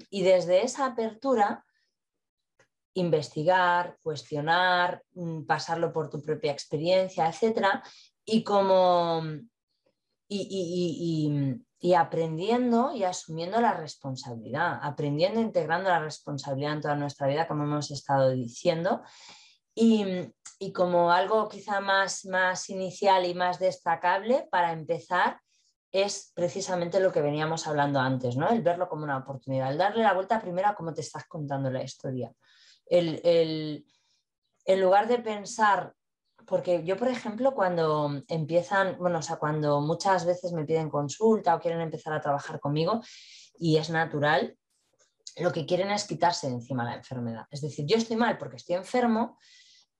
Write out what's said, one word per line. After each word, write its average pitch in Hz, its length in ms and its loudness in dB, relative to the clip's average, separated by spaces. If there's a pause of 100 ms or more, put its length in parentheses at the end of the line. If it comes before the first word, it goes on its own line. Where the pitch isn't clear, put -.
(100)
y 196 120 -4
desde 185 420 4
esa 262 220 -2
apertura, 226 800 0 (1300)
investigar, 175 1080 0
cuestionar, 165 1000 2 (120)
mm, 165 300 -6
pasarlo 165 480 -2
por 156 180 -4
tu 147 120 -8
propia 151 300 -2
experiencia, 170 760 0
etcétera, 202 540 0 (420)
y 220 200 0
como, 180 800 4 (1080)
y, 202 100 -6
y, 190 240 -4 (160)
y, 165 480 0 (540)
y, 175 100 0
y 180 40 6
aprendiendo 220 1000 2
y 220 100 -4
asumiendo 180 560 -4
la 226 120 4
responsabilidad, 135 1080 -6
aprendiendo 151 580 0
e - 20 2
integrando 180 480 0
la 170 100 4
responsabilidad 147 720 -6
en 151 60 -4
toda 147 140 -2
nuestra 143 320 -4
vida, 151 220 0
como 147 160 -2
hemos 147 260 -4
estado 135 400 2
diciendo. 165 720 -2 (720)
Y, 220 300 4 (540)
y 196 140 -10
como 175 400 4
algo 196 360 2
quizá 202 320 -6
más, 196 460 0
más 185 420 0
inicial 190 560 2
y 175 100 -2
más 180 240 0
destacable 185 920 0
para 175 220 2
empezar 175 680 -2 (500)
es 196 440 -2
precisamente 175 680 -2
lo 185 120 4
que 165 80 2
veníamos 151 460 -2
hablando 143 340 0
antes, 127 360 0
¿no? 160 120 0
El 233 140 2
verlo 180 260 2
como 151 160 -6
una 139 140 -4
oportunidad, 131 520 -4
el 147 80 -2
darle 208 240 2
la 202 120 4
vuelta 196 260 0
primero 185 280 -2
a 208 60 0
cómo 165 200 -8
te 156 80 -6
estás - 240 -12
contando 139 440 -6
la 127 120 -4
historia. 127 500 -8 (540)
El, 165 380 2
el, 156 640 2 (800)
en 190 160 4
lugar 196 260 4
de 240 120 2
pensar, 208 760 0 (520)
porque 175 360 0
yo, 185 140 -2
por 240 120 -2
ejemplo, 247 460 -2
cuando 156 760 0
empiezan, 170 680 0
bueno, 175 200 0
o 151 40 -4
sea, 165 140 -8
cuando 151 440 0
muchas 170 460 0
veces 175 260 -2
me 160 120 -4
piden 160 260 -2
consulta 170 640 2
o 160 60 -2
quieren 165 200 -2
empezar 156 340 -6
a 151 60 -2
trabajar 147 380 -4
conmigo, 160 420 0 (580)
y 160 180 4
es 156 140 0
natural, 151 640 0 (800)
lo 170 160 0
que 156 140 -4
quieren 180 240 0
es 208 140 -2
quitarse 165 440 -2
de 123 60 -4
encima 120 300 -6
la 123 100 -6
enfermedad. 117 560 -8
Es 139 100 -12
decir, 147 260 -6
yo 208 100 4
estoy 226 200 -2
mal 226 220 0
porque - 180 -12
estoy - 200 -4
enfermo, 226 640 0 (600)